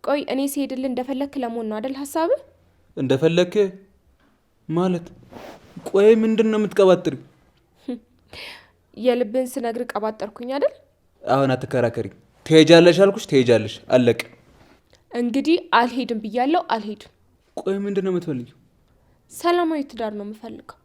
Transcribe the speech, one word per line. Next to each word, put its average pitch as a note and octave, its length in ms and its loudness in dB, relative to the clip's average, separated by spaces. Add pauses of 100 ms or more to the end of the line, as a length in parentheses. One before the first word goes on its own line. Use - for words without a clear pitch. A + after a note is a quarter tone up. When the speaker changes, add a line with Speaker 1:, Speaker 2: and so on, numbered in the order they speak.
Speaker 1:
ቆይ C#4+ 200 -2
እኔ C4 240 -4
ስሄድልህ C4+ 400 -6
እንደፈለክ B3+ 480 -6
ለመሆን A#3 300 -6
ነው G#3+ 100 -6
አይደል C4 200 -8
ሐሳብህ? E4 440 -2 (560)
Speaker 2:
እንደፈለክ D#3+ 580 0 (1120)
ማለት? F3 380 -2 (800)
ቆይ G3+ 300 4
ምንድን A3 320 2
ነው G#3+ 100 0
የምትቀባጥሪው? F3+ 640 2 (1700)
Speaker 1:
የልብን A#3+ 520 -2
ስነግር A#3 400 -8
ቀባጠርኩኝ A3 640 -8
አይደል? C#4+ 240 -2 (480)
Speaker 2:
አሁን C3+ 280 0
አትከራከሪ። A#2+ 580 -4 (380)
ትሄጃለሽ E3 540 8
አልኩሽ፣ G3 260 2
ትሄጃለሽ። A#2 480 2 (160)
አለቀ። A#2+ 300 4 (920)
Speaker 1:
እንግዲህ B3+ 440 0 (160)
አልሄድም A#3 480 0
ብያለሁ፣ B3 480 -2
አልሄድም። G#3 420 -8 (460)
Speaker 2:
ቆይ G3 220 -4
ምንድን G3 260 -4
ነው F#3 80 -2
የምትፈልጊው? D#3+ 440 -6 (760)
Speaker 1:
ሰላማዊ E4 520 -2
ትዳር A3+ 280 -8
ነው G#3 120 -10
የምፈልገው። - 600 -18